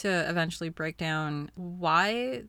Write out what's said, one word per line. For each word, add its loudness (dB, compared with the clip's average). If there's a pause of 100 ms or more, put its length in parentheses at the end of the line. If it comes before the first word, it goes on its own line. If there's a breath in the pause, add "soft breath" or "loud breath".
to 2
eventually 0
break -6
down -2
why 0